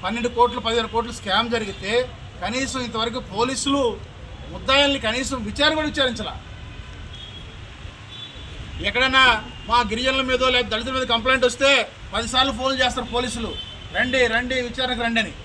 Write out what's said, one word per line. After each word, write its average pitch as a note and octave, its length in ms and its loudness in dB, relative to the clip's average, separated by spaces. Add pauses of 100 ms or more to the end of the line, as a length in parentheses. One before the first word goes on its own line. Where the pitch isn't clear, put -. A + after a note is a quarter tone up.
పన్నెండు A3+ 240 -2
కోట్లు, A#3+ 320 4
పదిహేను A3+ 280 0
కోట్లు A3+ 240 -2
స్కామ్ G#3 380 0
జరిగితే G#3+ 600 -2 (320)
కనీసం B3+ 380 -2
ఇంతవరకు A3+ 400 -4
పోలీసులు B3+ 800 0 (500)
ముద్దాయిల్ని C#4 480 4
కనీసం A#3+ 460 -2
విచారణ C#4+ 300 2
కూడా D#4 140 0
విచారించాల. A#3 480 -2 (2500)
ఎక్కడైనా B3+ 580 6 (220)
మా A#3+ 140 6
గిరిజనుల B3+ 420 0
మీదో B3+ 260 2
లేదా B3 200 2
దళితుల A3+ 240 -2
మీద C4 100 0
కంప్లైంట్ B3 420 2
వస్తే C4+ 440 4 (260)
పదిసార్లు B3+ 380 2
ఫోన్ C4 280 0
చేస్తారు B3 260 2
పోలీసులు, A3+ 480 -2 (380)
"రండి, B3 340 4
రండి, B3 280 0
విచారణకు B3 480 -2
రండి" A3+ 180 2
అని. G#3 100 -2 (140)